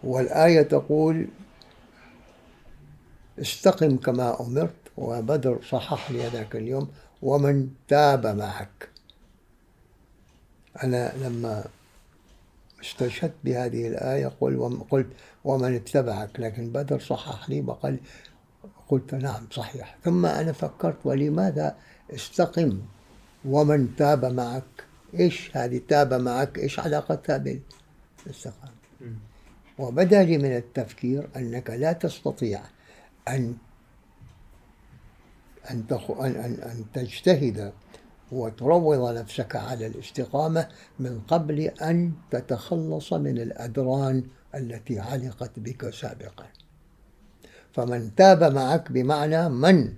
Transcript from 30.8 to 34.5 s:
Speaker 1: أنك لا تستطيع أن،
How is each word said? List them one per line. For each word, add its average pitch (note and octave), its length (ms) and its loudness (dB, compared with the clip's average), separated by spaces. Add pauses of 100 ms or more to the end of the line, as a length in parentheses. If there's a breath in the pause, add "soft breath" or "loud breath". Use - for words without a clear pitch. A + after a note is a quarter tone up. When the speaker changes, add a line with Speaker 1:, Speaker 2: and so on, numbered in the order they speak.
Speaker 1:
أنك A#2+ 340 -8
لا C3+ 220 0
تستطيع C3+ 680 -4 (680 soft breath)
أن، B2 280 -2 (2250)